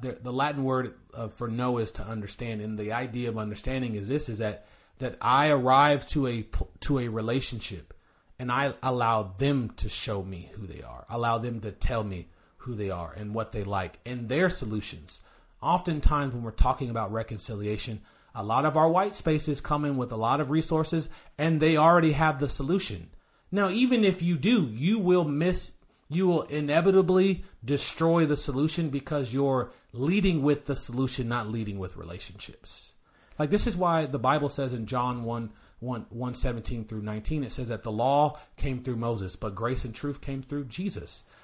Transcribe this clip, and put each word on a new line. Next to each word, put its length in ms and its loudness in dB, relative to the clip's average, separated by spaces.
the, 120 -6
the 200 -8
Latin 300 0
word, 320 0
uh, 160 -8
for 180 -8
know 300 0
is 140 -2
to 120 -6
understand, 580 -8
and 160 -6
the 160 -4
idea 360 -4
of 80 -4
understanding 580 -4
is 120 -6
this: 220 -2
is 100 -6
that, 260 -4
that 240 -6
I 280 4
arrive 600 6
to 180 0
a 160 -4
pl-, 280 -2
to 180 2
a 80 -2
relationship, 840 -4
and 120 -4
I 300 0
allow 420 2
them 540 0
to 120 0
show 340 -4
me 320 -10
who 100 -10
they 160 -12
are. 280 -16
I 60 -6
allow 220 0
them 240 -4
to 100 -8
tell 320 0
me 260 -8
who 120 -8
they 140 -4
are 260 -6
and 180 -8
what 180 -4
they 120 -4
like 420 -4
and 220 -6
their 220 2
solutions. 720 -6
Oftentimes, 720 2
when 100 -8
we're 80 -6
talking 380 2
about 220 -4
reconciliation, 920 -6
a 100 -6
lot 220 2
of 120 0
our 120 8
white 260 2
spaces 460 0
come 240 0
in 120 0
with 140 -2
a 60 -4
lot 240 2
of 100 -2
resources, 580 0
and 220 2
they 180 6
already 360 8
have 260 2
the 100 0
solution. 600 -2
Now, 180 2
even 340 4
if 180 4
you 160 2
do, 340 4
you 280 2
will 260 6
miss, 480 0
you 200 2
will 160 4
inevitably 1000 4
destroy 600 2
the 120 2
solution 520 0
because 440 -4
you're 380 2
leading 520 2
with 220 2
the 100 -2
solution, 520 -2
not 220 -4
leading 280 -4
with 200 -8
relationships. 960 -14
Like, 120 -2
this 180 2
is 80 0
why 300 2
the 140 -4
Bible 300 2
says 240 -4
in 120 -4
John 380 -2
one, 280 -6
one, 300 -6
one 240 -6
seventeen 520 -2
through 160 -8
nineteen, 420 -2
it 80 -6
says 180 -6
that 140 -6
the 80 -4
law 460 2
came 260 -2
through 140 -4
Moses, 380 -2
but 200 -6
grace 300 -2
and 100 -8
truth 260 -6
came 220 -6
through 220 -6
Jesus. 580 -8